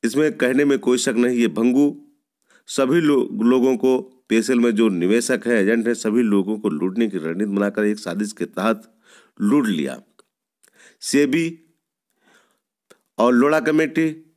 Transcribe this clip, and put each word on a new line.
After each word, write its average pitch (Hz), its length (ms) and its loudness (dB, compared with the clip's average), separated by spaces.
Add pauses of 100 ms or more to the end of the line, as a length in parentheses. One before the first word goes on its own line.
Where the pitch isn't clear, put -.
इसमें 143 300 0
कहने 131 320 0
में 139 140 2
कोई 123 200 0
शक 123 180 -2
नहीं। 123 220 0
ये 117 100 2
भंगू 123 360 2 (840)
सभी 139 320 0
लो-, 147 280 2 (140)
लोगों 127 340 2
को 127 220 2 (300)
पीएसएल 113 320 2
में 120 120 2
जो 110 160 2
निवेशक 104 580 0
हैं, 120 80 0
एजेंट 110 320 2
हैं, 120 80 0
सभी 113 300 -2
लोगों 101 340 0
को 107 100 -2
लूटने 95 400 -2
की 95 100 -6
रणनीति 85 320 -4
बनाकर 101 340 -2
एक 104 140 -2
साजिश 101 340 -6
के - 140 -8
तहत 107 360 -4 (580)
लूट 123 260 0
लिया। 69 340 -4 (1040)
सेबी 160 560 0 (1600)
और 120 140 2
लोढ़ा 147 280 2
कमेटी 156 460 0 (300)